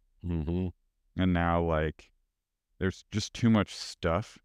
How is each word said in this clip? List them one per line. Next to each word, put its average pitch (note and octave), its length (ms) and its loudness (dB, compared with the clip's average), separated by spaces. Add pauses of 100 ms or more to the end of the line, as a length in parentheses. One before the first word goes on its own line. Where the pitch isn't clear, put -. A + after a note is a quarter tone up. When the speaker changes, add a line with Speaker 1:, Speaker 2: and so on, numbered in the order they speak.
(240)
Speaker 1:
Mm-hmm. F2 440 -2 (480)
Speaker 2:
And F2+ 160 2
now, E2+ 300 2
like, D#2 480 -2 (680)
there's - 340 -4
just G2+ 220 -4
too A2+ 160 4
much G#2+ 240 2
stuff. - 720 -4